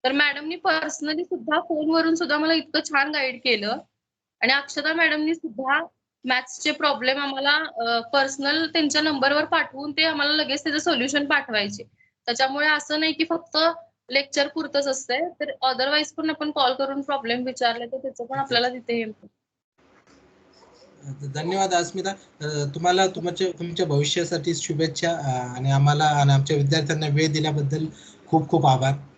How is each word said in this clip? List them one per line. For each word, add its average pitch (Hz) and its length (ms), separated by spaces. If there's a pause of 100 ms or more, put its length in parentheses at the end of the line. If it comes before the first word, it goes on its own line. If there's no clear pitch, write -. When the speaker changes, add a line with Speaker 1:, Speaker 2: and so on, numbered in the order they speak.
Speaker 1:
तर 262 80
मॅडमनी 294 440
पर्सनली 311 680
सुद्धा 220 360
फोनवरून 320 540
सुद्धा 302 240
मला 320 160
इतकं 311 300
छान 294 260
गाईड 262 280
केलं 226 380 (640)
आणि 240 120
अक्षता 285 400
मॅडमनी 311 420
सुद्धा 269 520 (380)
मॅथ्सचे 254 460
प्रॉब्लेम 277 480
आम्हाला, 277 320 (260)
अ, 233 240
पर्सनल 277 680
त्यांच्या 302 360
नंबरवर 294 420
पाठवून 294 480
ते 311 120
आम्हाला 294 280
लगेच 302 300
त्याचं 302 160
सोल्युशन 285 460
पाठवायचे. 226 600 (420)
त्याच्यामुळे 269 420
असं 302 320
नाही 320 120
की 320 120
फक्त 330 340 (520)
लेक्चर 277 380
पुरतंच 285 380
असतंय, 262 340 (200)
तर 294 40
otherwise 269 720
पण 311 140
आपण 302 200
कॉल 262 240
करून 277 260
प्रॉब्लेम 247 440
विचारले 240 420
तर 240 100
त्याचं 262 280
पण 262 140
आपल्याला 247 300
तिथे 240 260
हे 226 100 (2250)
Speaker 2:
धन्यवाद 180 400
अस्मिता. 180 360 (300)
अ, 147 40 (300)
तुम्हाला 180 320
तुमच्या, 175 520
तुमच्या 170 280
भविष्यासाठी 147 680
शुभेच्छा, 160 560
अ, 131 460
आणि 131 140
आम्हाला 143 340
आणि 143 280
आमच्या 139 240
विद्यार्थ्यांना 151 500
वेळ 151 260
दिल्याबद्दल 151 540 (400)
खूप 156 220
खूप 151 180
आभार. 131 260 (260)